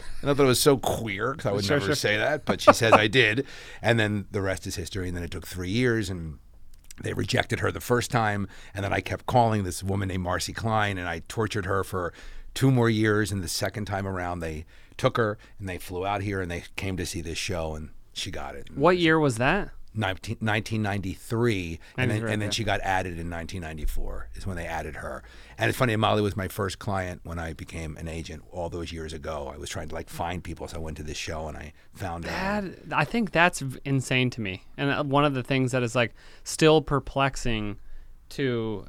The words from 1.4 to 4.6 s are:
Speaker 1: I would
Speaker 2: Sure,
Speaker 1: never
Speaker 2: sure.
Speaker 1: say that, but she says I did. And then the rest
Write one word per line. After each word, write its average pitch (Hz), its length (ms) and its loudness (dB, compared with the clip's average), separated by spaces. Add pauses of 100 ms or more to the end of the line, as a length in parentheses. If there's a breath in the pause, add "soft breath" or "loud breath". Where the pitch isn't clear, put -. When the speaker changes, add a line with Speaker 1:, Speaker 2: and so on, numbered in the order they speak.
Speaker 1:
I 101 60 0
would 101 120 0
Speaker 2:
Sure, 98 120 4
Speaker 1:
never 135 100 2
Speaker 2:
sure. 151 80 2
Speaker 1:
say 107 240 2
that, 135 260 0
but 98 160 0
she - 140 10
says 113 180 6
I 110 140 8
did. 113 400 4 (340 loud breath)
And 117 180 4
then 104 340 2
the 101 100 0
rest 95 240 -2